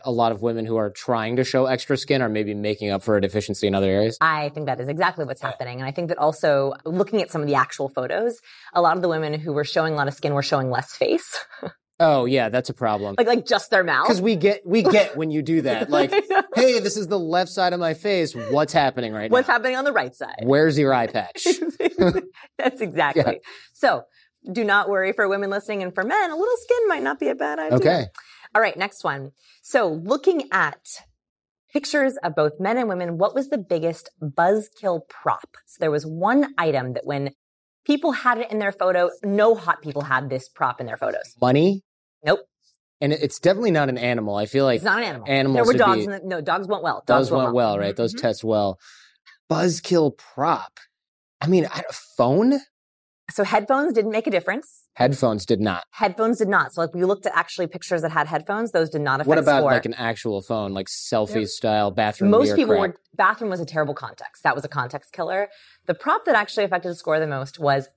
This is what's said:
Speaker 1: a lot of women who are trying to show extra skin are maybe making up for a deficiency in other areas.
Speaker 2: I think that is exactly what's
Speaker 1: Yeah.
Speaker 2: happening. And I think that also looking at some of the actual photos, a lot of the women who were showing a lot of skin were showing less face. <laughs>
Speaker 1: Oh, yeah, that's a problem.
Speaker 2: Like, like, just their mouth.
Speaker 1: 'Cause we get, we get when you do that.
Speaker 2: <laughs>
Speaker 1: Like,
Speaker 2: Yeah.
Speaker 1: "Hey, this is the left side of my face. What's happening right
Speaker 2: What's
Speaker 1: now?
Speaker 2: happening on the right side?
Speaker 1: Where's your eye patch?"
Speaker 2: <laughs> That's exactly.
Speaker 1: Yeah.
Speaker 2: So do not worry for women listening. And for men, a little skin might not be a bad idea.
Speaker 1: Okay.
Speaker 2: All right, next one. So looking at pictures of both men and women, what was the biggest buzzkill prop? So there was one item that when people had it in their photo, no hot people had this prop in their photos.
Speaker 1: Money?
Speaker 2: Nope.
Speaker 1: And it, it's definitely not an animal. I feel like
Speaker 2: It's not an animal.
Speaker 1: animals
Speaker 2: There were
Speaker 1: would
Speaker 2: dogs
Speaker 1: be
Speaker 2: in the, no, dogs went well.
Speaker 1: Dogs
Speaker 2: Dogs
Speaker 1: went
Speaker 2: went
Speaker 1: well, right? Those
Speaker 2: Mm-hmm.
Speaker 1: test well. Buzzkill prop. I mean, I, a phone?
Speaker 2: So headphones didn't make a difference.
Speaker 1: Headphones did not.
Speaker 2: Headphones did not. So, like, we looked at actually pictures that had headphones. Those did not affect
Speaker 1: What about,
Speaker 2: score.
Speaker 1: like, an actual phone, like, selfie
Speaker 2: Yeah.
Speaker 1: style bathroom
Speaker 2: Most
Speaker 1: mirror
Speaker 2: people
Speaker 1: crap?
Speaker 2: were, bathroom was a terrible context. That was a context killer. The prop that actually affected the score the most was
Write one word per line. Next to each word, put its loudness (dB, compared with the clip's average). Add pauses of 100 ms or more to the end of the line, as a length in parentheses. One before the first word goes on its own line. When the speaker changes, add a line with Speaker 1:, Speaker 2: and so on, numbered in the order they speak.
Speaker 1:
a -2
lot 2
of -6
women -2
who -2
are -2
trying -4
to 2
show 0
extra 0
skin 0
are 0
maybe -2
making -4
up 0
for 2
a 2
deficiency -2
in 2
other 2
areas. 0
Speaker 2:
I 0
think -8
that -4
is -8
exactly -2
what's -10
Speaker 1:
Yeah. -4
Speaker 2:
happening. -10
And -8
I -6
think -4
that -4
also 2 (120)
looking 0
at -10
some -4
of -4
the 0
actual -2
photos, -4 (380)
a 4
lot 4
of -4
the 0
women -2
who -6
were 0
showing 0
a -4
lot 0
of -2
skin -2
were 0
showing 0
less -4
face. -2 (280)
<laughs> -12 (240)
Speaker 1:
Oh, 4
yeah, 2
that's -2
a -6
problem. -2
Speaker 2:
Like, 4
like, 0
just -2
their 4
mouth. 2
Speaker 1:
'Cause 2
we 2
get, 0
we 2
get 4
when -2
you -2
do 0
that. 0
Speaker 2:
<laughs> -
Speaker 1:
Like, 2 (180)
Speaker 2:
Yeah. 2 (120)
Speaker 1:
"Hey, 4
this -2
is -4
the 0
left 0
side 0
of -2
my 0
face. 0
What's 0
happening 0
right -4
Speaker 2:
What's 4
Speaker 1:
now? 4
Speaker 2:
happening 0
on -2
the 0
right -2
side? -12
Speaker 1:
Where's 4
your 4
eye 2
patch?" -6 (540)
Speaker 2:
<laughs> -2
That's -2
exactly. 2
Speaker 1:
Yeah. -4 (240)
Speaker 2:
So 2 (500)
do -2
not 2
worry 0
for 0
women -2
listening. -6
And -8
for 0
men, 0
a -8
little 0
skin 0
might -2
not -2
be -2
a -2
bad -4
idea. 2
Speaker 1:
Okay. 2 (480)
Speaker 2:
All 4
right, 0
next -4
one. -6 (320)
So 2
looking 0
at 0 (880)
pictures 0
of -4
both 2
men 0
and 0
women, -4
what 0
was -2
the -2
biggest -4 (120)
buzzkill 0
prop? -4
So -20
there 0
was -2
one 0
item 0
that -8
when -4 (540)
people 2
had 0
it -8
in -2
their -2
photo, 2 (140)
no 4
hot -2
people -6
had -2
this -6
prop -4
in -10
their -10
photos. -6
Speaker 1:
Money? 2 (420)
Speaker 2:
Nope. 2 (640)
Speaker 1:
And 2
it, -4
it's -2
definitely 2
not 2
an -2
animal. -2
I -2
feel 2
like 4
Speaker 2:
It's -8
not 2
an -2
animal. -8
Speaker 1:
animals 2
Speaker 2:
There 4
were 2
Speaker 1:
would 2
Speaker 2:
dogs 6
Speaker 1:
be -2
Speaker 2:
in -6
the, -8
no, -6
dogs -2
went -4
well. -4
Speaker 1:
Dogs 4
Speaker 2:
Dogs -6
Speaker 1:
went 2
Speaker 2:
went 0
Speaker 1:
well, 2
right? -2
Those -2
Speaker 2:
Mm-hmm. -10
Speaker 1:
test -2
well. 0 (720)
Buzzkill 0
prop. -4 (600)
I -2
mean, 4
I, -8
a -12 (240)
phone? 4 (720)
Speaker 2:
So 0
headphones 0
didn't 0
make -2
a 0
difference. -4 (120)
Speaker 1:
Headphones 2
did 2
not. 0
Speaker 2:
Headphones 0
did 0
not. 2
So, -2
like, -2
we -2
looked 0
at -2
actually -2
pictures -6
that -2
had 0
headphones. -4
Those 0
did -4
not 0
affect -4
Speaker 1:
What 4
about, 4
Speaker 2:
score. 4
Speaker 1:
like, 2
an -6
actual -4
phone, -4
like, -6
selfie -2
Speaker 2:
Yeah. -2
Speaker 1:
style 0
bathroom 0
Speaker 2:
Most 6
Speaker 1:
mirror 2
Speaker 2:
people 4
Speaker 1:
crap? 2 (120)
Speaker 2:
were, -20 (200)
bathroom 2
was -4
a -6
terrible -2
context. -14
That 2
was -6
a -8
context -8
killer. -4 (380)
The 0
prop -2
that 4
actually 0
affected -2
the -8
score -2
the 0
most -8
was 0